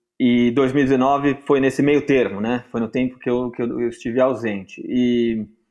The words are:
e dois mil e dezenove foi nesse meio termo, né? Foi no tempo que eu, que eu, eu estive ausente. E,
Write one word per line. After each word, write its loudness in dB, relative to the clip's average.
e 2
dois 0
mil 2
e 4
dezenove 2
foi 2
nesse 0
meio 2
termo, 0
né? -4
Foi -4
no -4
tempo -4
que -4
eu, -2
que -8
eu, -6
eu -2
estive -4
ausente. -4
E, 0